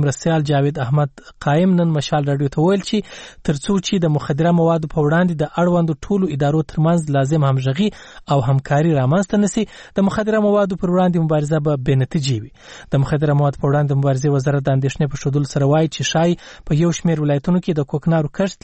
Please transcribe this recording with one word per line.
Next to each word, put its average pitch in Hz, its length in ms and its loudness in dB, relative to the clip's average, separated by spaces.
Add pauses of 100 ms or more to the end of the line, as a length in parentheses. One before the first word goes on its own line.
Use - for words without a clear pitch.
مرستیال 151 480 0
جاوید 143 340 0
احمد 143 380 -2 (220)
قایم 170 340 2
نن 170 180 2
مشال 147 320 -2
راډیو 139 240 -2
ته 156 80 0
وویل 185 280 2
چې 214 80 -2 (460)
تر 147 200 -2
څو 202 100 0 (140)
چې 185 180 0
د 151 100 2
مخدره 160 440 0
موادو 165 340 0
په 165 120 -2
وړاندې 170 360 2
د - 20 0 (180)
اړوندو 175 320 2 (120)
ټولو 190 320 0
ادارو 147 240 0 (100)
ترمنځ 160 460 0
لازم 139 320 0
همغږي 135 400 0 (420)
او 143 160 2
همکاري 143 520 2
رامنځته 160 440 0
نسي، 208 240 -2 (280)
د 196 120 2
مخدره 214 400 0
موادو 202 320 0
پر 180 140 -2
وړاندې 180 240 2 (100)
مبارزه 156 320 0
به 151 160 0
بې 135 280 0
نتیجې 135 360 -2
وي. 110 120 -14 (400)
د 139 120 2
مخدره 147 380 0
موادو 143 200 0
په 147 60 -2
وړاندې 143 320 2
مبارزې 139 380 0
وزارت 139 260 0
د 139 140 -2
اندېښنې 135 340 -2
په 139 100 -8
ښودلو 143 320 -2
سره 143 200 0
وایي 156 180 2
چې - 100 -8 (100)
ښایي 170 220 2 (320)
په 151 160 0
یو 170 200 2
شمېر 165 180 0
ولایتونو 147 400 0
کې 180 160 -4
د 156 60 -2 (100)
کوکنارو 156 480 0
کښت 190 240 -2